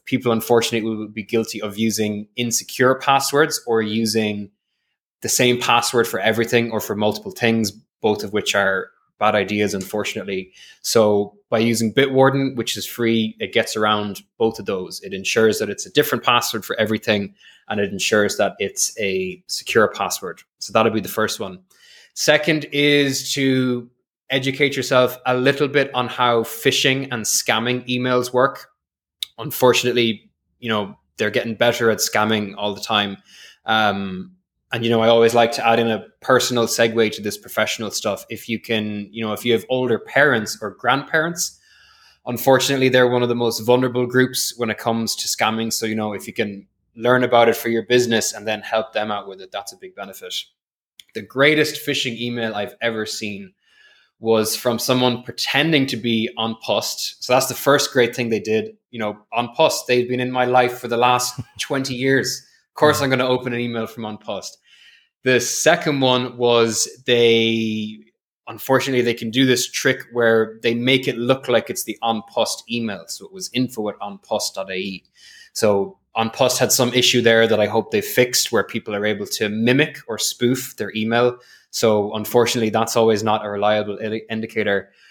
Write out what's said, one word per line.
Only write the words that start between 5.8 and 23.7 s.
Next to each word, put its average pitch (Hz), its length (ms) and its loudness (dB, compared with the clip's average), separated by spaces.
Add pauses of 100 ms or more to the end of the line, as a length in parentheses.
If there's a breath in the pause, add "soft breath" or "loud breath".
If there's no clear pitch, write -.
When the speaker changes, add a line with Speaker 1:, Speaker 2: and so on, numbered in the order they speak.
Speaker 1:
for 107 120 -6
everything 113 520 0
or 110 80 -2
for 107 160 -6
multiple 104 360 -2
things, 113 400 0 (300)
both 107 220 0
of 101 100 -10
which 104 220 -2
are 95 340 0 (300)
bad 104 160 2
ideas, 104 400 0
unfortunately. 98 760 -6 (300 loud breath)
So 104 560 2 (140)
by 117 80 2
using 113 340 0
Bitwarden, 135 600 2
which 113 200 -4
is 104 120 -10
free, 113 520 0
it 104 140 -6
gets 113 220 0
around 104 480 0 (160)
both 113 180 0
of 101 80 -12
those. 92 360 -6
It 98 120 -12
ensures 104 460 2
that 104 100 -4
it's - 160 -8
a 95 60 -20
different 143 320 0
password 117 420 0
for - 140 -6
everything, 104 560 0 (320 soft breath)
and 104 120 -4
it 202 120 -2
ensures 107 460 0
that 98 200 0
it's - 420 -4
a 92 460 -4
secure - 420 2
password. 90 540 -6 (160)
So - 160 -14
that'll 110 180 4
be 107 100 -2
the 92 60 -8
first - 320 -4
one. 92 200 -10 (560 soft breath)
Second 151 560 2
is 143 640 2
to 127 580 0 (400)